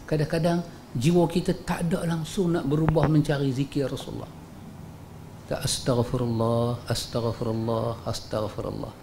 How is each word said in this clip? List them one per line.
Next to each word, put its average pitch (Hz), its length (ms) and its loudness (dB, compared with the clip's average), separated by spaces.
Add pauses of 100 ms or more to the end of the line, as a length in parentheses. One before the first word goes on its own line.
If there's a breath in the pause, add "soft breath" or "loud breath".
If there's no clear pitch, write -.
Kadang-kadang 165 540 2 (340 loud breath)
jiwa 170 320 6
kita 170 320 2
tak 170 320 -2
ada 170 160 0
langsung 165 480 0
nak 170 160 0
berubah 156 400 4
mencari 147 400 4
zikir 135 400 0
Rasulullah. 113 400 -8 (1200)
Tak, - 160 -2
"Astaghfirullah, 117 1200 2
astaghfirullah, 113 1200 -2
astaghfirullah." 107 1000 -4